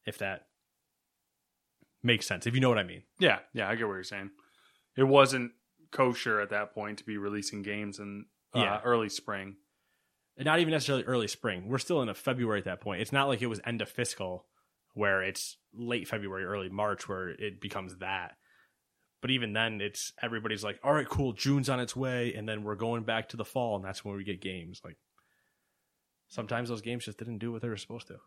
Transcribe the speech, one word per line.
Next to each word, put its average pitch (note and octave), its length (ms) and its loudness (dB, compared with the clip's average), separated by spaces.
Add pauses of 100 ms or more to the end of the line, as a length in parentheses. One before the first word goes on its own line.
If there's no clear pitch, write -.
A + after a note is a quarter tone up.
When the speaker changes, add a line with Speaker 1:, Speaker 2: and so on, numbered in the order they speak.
Speaker 1:
If G#2 100 -8
that F#2+ 300 -6 (1500)
makes A#2+ 260 4
sense, F#2+ 200 -2
if A#2+ 80 0
you C3 60 4
know C3 80 6
what A2+ 100 4
I G2 40 0
mean. F2 200 -8 (160)
Speaker 2:
Yeah, E3+ 200 6 (140)
yeah, G2+ 160 -2
I A#2 60 2
get A2+ 120 -2
what G2+ 60 -2
you're F#2 100 -8
saying. G2 280 -10 (680)
It C3 60 8
wasn't C3+ 480 8 (400)
kosher A#2+ 500 2
at G2+ 80 -2
that G#2 240 -2
point G#2 260 -6
to - 60 -20
be G#2+ 120 -4
releasing G2+ 440 -4
games G#2 380 -6
in, G2+ 260 -10 (280)
uh, A#2+ 60 2
Speaker 1:
Yeah. G#2 240 2
Speaker 2:
early A#2 260 4
spring. G2 480 -6 (800)
Speaker 1:
And C#3 100 -6
not D#3+ 140 6
even D#3+ 120 4
necessarily C#3 340 2
early A#2+ 220 2
spring. F#2+ 420 -2
We're C3 80 0
still D#3 240 2
in A#2 80 0
a G2 60 -4
February A#2+ 440 2
at F2+ 60 -4
that F#2 160 -4
point. F#2+ 200 -2
It's - 120 -2
not C#3 140 4
like A#2+ 140 2
it B2 60 0
was A2 180 -2
end A#2 160 -2
of A2 80 -4
fiscal F#2 580 -4 (480)
where G2 260 4
it's - 360 -4 (160)
late A#2 340 -2
February, F#2+ 360 -4
early F#2+ 260 -4
March G2+ 380 -2
where F#2 220 -4
it G2 320 -8
becomes F#2+ 360 -8
that. F#2 380 -6 (880)
But B2+ 80 0
even A#2 220 0
then, A2 280 0
it's, - 300 -6 (100)
everybody's A2 440 -2
like, G2+ 180 -4
"All C#3+ 100 4
right, D3 160 2
cool, C3+ 240 0
June's C#3 360 2
on B2+ 100 2
its A#2+ 160 -4
way, B2+ 400 -2
and G#2+ 120 -6
then G#2+ 160 -4
we're G#2 120 -2
going A2+ 300 -2
back A2+ 240 0
to A#2 80 -10
the G#2+ 80 -4
fall, A#2 320 -2
and F#2+ 80 -4
that's G2 200 -8
when G2 120 -6
we G2 80 -6
get F#2+ 160 -4
games." F2+ 420 -8
Like, - 140 -16 (1300)
sometimes A#2+ 420 -4
those A2+ 120 -4
games A#2 240 -6
just A2 120 -10
didn't A#2 220 -8
do A2+ 100 -4
what A2+ 120 -6
they A#2+ 80 -4
were G#2+ 80 -4
supposed - 320 -12
to. - 180 -16